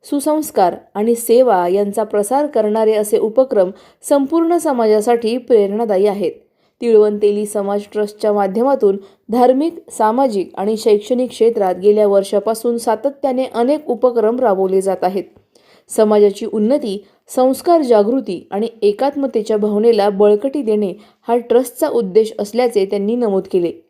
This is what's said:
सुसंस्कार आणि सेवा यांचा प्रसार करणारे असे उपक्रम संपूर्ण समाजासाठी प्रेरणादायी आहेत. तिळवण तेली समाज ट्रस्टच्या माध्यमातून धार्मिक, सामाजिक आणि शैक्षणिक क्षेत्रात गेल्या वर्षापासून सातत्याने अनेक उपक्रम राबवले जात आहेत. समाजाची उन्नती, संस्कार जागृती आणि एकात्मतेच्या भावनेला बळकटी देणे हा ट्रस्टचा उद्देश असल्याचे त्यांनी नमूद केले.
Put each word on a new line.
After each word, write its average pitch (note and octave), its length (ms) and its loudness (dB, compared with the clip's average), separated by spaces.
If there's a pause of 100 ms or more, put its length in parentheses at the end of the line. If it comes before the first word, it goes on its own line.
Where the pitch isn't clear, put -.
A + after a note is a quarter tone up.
सुसंस्कार D4 720 -2 (200)
आणि A3+ 200 0
सेवा A3+ 540 2
यांचा G3+ 360 -2
प्रसार G#3+ 420 -2
करणारे A3 480 0
असे G#3+ 240 0
उपक्रम G#3+ 520 0 (320)
संपूर्ण E4 540 0
समाजासाठी A#3 800 0
प्रेरणादायी G#3 680 2
आहेत. G3+ 260 -2 (480)
तिळवण G#3+ 360 4
तेली G#3 300 -2
समाज G3+ 360 -4 (100)
ट्रस्टच्या G#3 400 -2
माध्यमातून G#3 640 0 (320)
धार्मिक, C4 600 0
सामाजिक A3 680 -2
आणि G#3+ 200 -2
शैक्षणिक A#3 540 0
क्षेत्रात A3 440 0
गेल्या G#3 320 2
वर्षापासून G#3 720 0
सातत्याने B3+ 640 -2
अनेक C4 420 -2
उपक्रम A#3 520 0
राबवले F#3+ 420 0
जात F#3+ 220 -2
आहेत. F#3 220 -4 (640)
समाजाची G#3+ 580 2
उन्नती, G#3+ 640 -2 (200)
संस्कार C4+ 540 0
जागृती A3 680 0
आणि G#3+ 180 -4 (140)
एकात्मतेच्या A#3 720 -2
भावनेला G#3+ 540 2
बळकटी G#3 520 0
देणे G#3 320 -2 (340)
हा A#3 80 2
ट्रस्टचा B3 520 0
उद्देश A3 500 0
असल्याचे A3 480 0
त्यांनी G3+ 300 -4
नमूद G3+ 260 0 (100)
केले. E3+ 200 -2 (180)